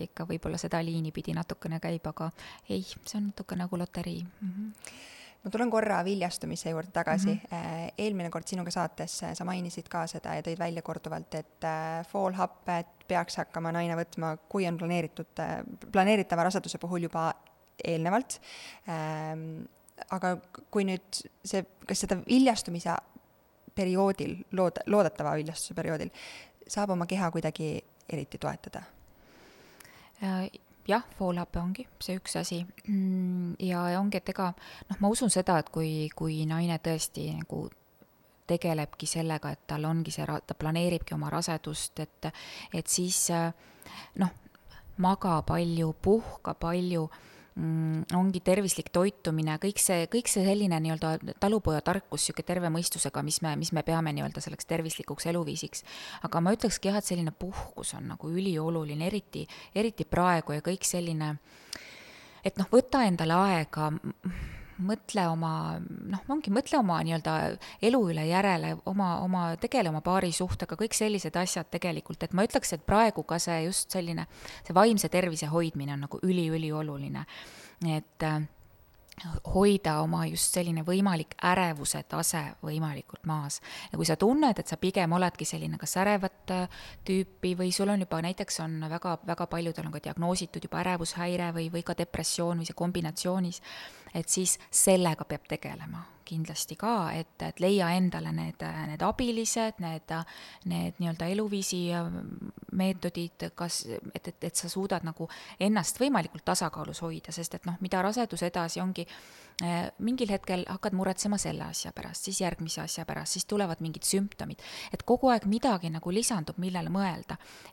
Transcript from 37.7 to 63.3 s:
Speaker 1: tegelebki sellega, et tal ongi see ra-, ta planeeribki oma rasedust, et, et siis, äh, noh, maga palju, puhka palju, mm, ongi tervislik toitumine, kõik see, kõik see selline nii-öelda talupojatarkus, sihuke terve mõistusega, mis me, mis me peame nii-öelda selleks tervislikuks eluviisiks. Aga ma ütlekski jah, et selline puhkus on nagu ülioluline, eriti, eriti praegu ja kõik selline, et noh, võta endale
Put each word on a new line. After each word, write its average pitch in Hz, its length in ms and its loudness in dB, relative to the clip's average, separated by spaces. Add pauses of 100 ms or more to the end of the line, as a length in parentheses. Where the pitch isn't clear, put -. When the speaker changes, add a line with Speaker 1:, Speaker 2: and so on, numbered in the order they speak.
Speaker 1:
tegelebki 165 580 0
sellega, 156 480 -2
et - 120 -18
tal 151 200 -2
ongi 160 260 0
see 151 140 -4
ra-, 151 160 -2
ta - 160 -8
planeeribki 165 580 0
oma 147 160 -2
rasedust, 156 720 -4
et, - 280 -8 (440)
et 165 160 -2
siis, 180 400 2
äh, 170 200 2 (720)
noh, 185 140 2 (640)
maga 185 480 4
palju, 165 560 2
puhka - 560 2
palju, 175 480 0 (480)
mm, 160 480 0 (120)
ongi 180 260 4
tervislik 185 520 2
toitumine, 160 640 2
kõik 202 240 -2
see, 170 260 4
kõik 240 220 2
see 190 160 4
selline 196 340 4
nii-öelda 160 580 0
talupojatarkus, 180 920 2
sihuke - 180 -4
terve 175 260 0
mõistusega, 160 540 0
mis 151 160 0
me, 156 140 2
mis 160 200 -2
me 156 100 2
peame 160 300 2
nii-öelda 147 280 -4
selleks - 260 -10
tervislikuks 165 600 -2
eluviisiks. 165 540 -2 (420)
Aga 165 180 2
ma 196 120 6
ütlekski 190 340 0
jah, 202 100 2
et - 80 -4
selline 170 240 0
puhkus - 680 -8
on 135 160 -6
nagu 151 160 -8
ülioluline, 165 760 0
eriti, 190 400 -4 (280)
eriti 214 340 0
praegu 170 480 4
ja 151 80 -6
kõik 185 240 0
selline, 160 460 0 (1080)
et 196 160 -2
noh, 185 100 2
võta 254 360 6
endale 170 300 4